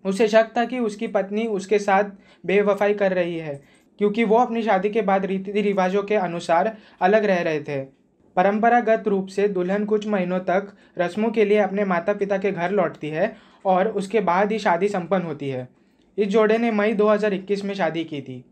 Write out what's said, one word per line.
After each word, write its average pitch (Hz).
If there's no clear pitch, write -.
उसे 196
शक 220
था 233
कि 247
उसकी 214
पत्नी 202
उसके 208
साथ 202
बेवफाई 202
कर 202
रही 175
है, 151
क्योंकि 208
वो 214
अपनी 233
शादी 214
के 220
बाद 196
रीति 196
रिवाजों 196
के 208
अनुसार 175
अलग 202
रह 185
रहे 160
थे। 147
परंपरागत 214
रूप 196
से 196
दुल्हन 190
कुछ 214
महीनों 185
तक 190
रस्मों 190
के 214
लिए 202
अपने 202
माता 185
पिता 202
के 190
घर 175
लौटती 160
है 175
और 185
उसके 196
बाद 190
ही 220
शादी 190
संपन्न 185
होती 147
है। 127
इस 202
जोड़े 214
ने 233
मई 214
दो 208
हज़ार 208
इक्कीस 196
में 196
शादी 165
की 147
थी। 127